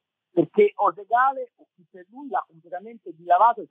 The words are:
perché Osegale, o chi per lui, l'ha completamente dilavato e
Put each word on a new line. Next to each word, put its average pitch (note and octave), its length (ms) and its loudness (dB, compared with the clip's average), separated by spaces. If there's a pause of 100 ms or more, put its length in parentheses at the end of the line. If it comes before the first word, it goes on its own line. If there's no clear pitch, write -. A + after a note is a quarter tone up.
(320)
perché F3 440 2
Osegale, A#3 840 -2
o D#4 180 -20
chi F3 160 -20
per F3+ 180 -20
lui, C4 200 -18
l'ha F3 180 -6
completamente F3 680 -18
dilavato F3+ 460 2
e D#3+ 120 -14